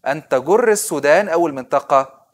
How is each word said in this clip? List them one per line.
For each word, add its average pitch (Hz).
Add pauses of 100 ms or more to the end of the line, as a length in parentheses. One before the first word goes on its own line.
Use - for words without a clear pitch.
أن 147
تجر 180
السودان 170
أو 170
المنطقة 135